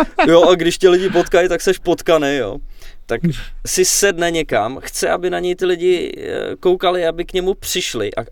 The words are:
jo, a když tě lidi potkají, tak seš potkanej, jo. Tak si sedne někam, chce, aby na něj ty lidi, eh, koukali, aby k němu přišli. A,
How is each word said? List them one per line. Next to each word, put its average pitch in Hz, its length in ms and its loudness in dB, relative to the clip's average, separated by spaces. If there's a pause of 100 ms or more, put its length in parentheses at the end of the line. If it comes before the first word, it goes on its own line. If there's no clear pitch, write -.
(280)
jo, 165 160 8
a 180 120 6
když 165 220 -2
tě 185 120 0
lidi 180 200 2
potkají, 175 400 2
tak 170 120 -2
seš 190 160 0
potkanej, 156 600 0
jo. 110 200 -4 (480)
Tak - 160 -4 (460)
si 185 180 2
sedne 175 460 2
někam, 135 520 -2
chce, - 260 -4
aby 180 200 0
na 175 100 -2
něj 180 160 -2
ty 185 100 -4
lidi, 180 520 0
eh, - 420 -6
koukali, 180 480 2
aby 165 180 -4
k - 80 -16
němu 185 200 0
přišli. 127 600 -4
A, 113 160 -4